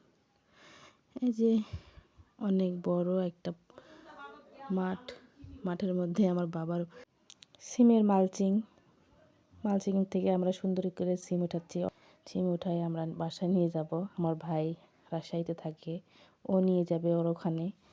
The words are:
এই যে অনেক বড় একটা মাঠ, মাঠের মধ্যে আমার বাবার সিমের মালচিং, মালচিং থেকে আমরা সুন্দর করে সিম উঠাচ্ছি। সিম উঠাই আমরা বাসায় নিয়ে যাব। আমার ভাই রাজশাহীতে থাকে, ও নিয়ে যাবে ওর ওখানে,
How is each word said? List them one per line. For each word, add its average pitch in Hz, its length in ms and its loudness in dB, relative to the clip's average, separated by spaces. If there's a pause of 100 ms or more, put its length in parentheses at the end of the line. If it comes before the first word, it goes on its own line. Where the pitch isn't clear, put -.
(1160)
এই 247 180 -2
যে 226 180 4 (880)
অনেক 190 320 2 (120)
বড় 175 280 0 (140)
একটা 175 260 -6 (1160)
মাঠ, 185 320 -2 (600)
মাঠের 180 300 -4
মধ্যে 180 340 0
আমার 175 200 0
বাবার 170 340 -4 (800)
সিমের 233 400 6
মালচিং, 190 480 4 (1000)
মালচিং 196 420 -2 (100)
থেকে 190 260 0
আমরা 185 200 2
সুন্দর 185 400 -2
করে 180 260 -2
সিম 175 240 -2
উঠাচ্ছি। 170 360 -4 (500)
সিম 185 200 -4
উঠাই 170 340 -2
আমরা 165 220 -4 (140)
বাসায় 165 320 -4
নিয়ে 175 200 4
যাব। 160 200 -4 (260)
আমার 165 200 0
ভাই 160 300 -2 (440)
রাজশাহীতে 170 440 -6
থাকে, 160 400 -10 (520)
ও 196 140 0
নিয়ে 185 260 4
যাবে 170 300 0
ওর 170 120 2
ওখানে, 165 380 -2 (280)